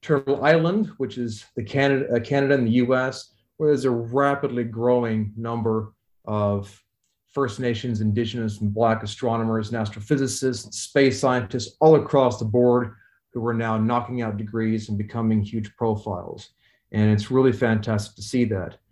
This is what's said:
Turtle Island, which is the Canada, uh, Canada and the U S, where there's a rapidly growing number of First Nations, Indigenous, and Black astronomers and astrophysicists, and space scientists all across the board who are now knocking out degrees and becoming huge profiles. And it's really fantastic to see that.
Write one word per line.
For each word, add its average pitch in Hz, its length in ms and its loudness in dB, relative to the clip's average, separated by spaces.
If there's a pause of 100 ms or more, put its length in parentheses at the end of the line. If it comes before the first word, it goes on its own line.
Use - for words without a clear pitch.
Turtle 139 420 0
Island, 165 520 2
which 127 200 -6
is 117 280 -8 (100)
the 120 80 -6
Canada, 139 540 0
uh, - 20 2
Canada 139 360 2
and 127 120 2
the 110 60 2
U 123 240 4
S, 131 380 -4 (220)
where 156 140 2
there's 131 140 2
a 131 60 4
rapidly 123 760 0
growing 113 720 0
number 113 560 -4 (320)
of 101 580 -2 (460)
First 131 320 -2
Nations, 120 400 -2
Indigenous, 113 600 -2
and 104 140 -2
Black 113 300 2
astronomers 113 680 -2
and 113 140 -2
astrophysicists, 127 760 -2
and - 100 -18
space - 460 2
scientists 127 600 -2
all 156 140 8
across 131 460 2
the 117 40 -4
board 120 520 2 (360)
who 117 140 -6
are 117 80 -2
now 113 240 0
knocking 120 440 -2
out 107 140 -4
degrees 110 520 -2
and 104 100 -4
becoming 110 420 0
huge 104 360 -6
profiles. 98 760 -6 (400)
And 107 180 2
it's 104 220 2
really 131 220 4
fantastic 110 640 -2
to - 60 -16
see 123 240 0
that. 95 320 -6 (140)